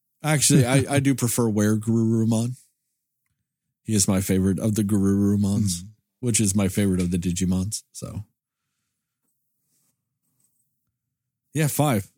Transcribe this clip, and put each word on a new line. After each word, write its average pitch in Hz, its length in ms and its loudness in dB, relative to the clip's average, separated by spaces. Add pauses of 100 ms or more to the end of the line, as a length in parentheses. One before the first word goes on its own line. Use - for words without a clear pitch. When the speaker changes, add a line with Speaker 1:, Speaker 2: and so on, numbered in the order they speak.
(240)
Speaker 1:
Actually, 147 440 4
I, 131 200 2
I 143 120 0
do 135 160 0
prefer 117 340 0
Were 107 280 2
Garurumon. 113 800 0 (1300)
He 110 120 -4
is 101 120 2
my 95 140 0
favorite 95 380 0
of 107 160 -2
the 107 80 0
Garurumons, 101 1000 0
Speaker 2:
Mm. 95 60 -18 (320)
Speaker 1:
which 117 200 -2
is 101 160 0
my 101 120 2
favorite 95 340 0
of 90 80 -2
the 92 80 -2
Digimons. 92 640 -4 (100)
So, - 320 -14 (3250)
yeah, 151 140 0
five. 135 400 0 (100)